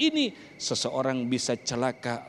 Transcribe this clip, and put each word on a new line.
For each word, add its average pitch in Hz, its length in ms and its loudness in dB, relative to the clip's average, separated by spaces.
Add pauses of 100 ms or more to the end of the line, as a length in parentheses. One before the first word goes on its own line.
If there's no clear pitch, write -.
ini, 302 320 2 (240)
seseorang 131 720 0
bisa 123 240 2
celaka, 120 760 -2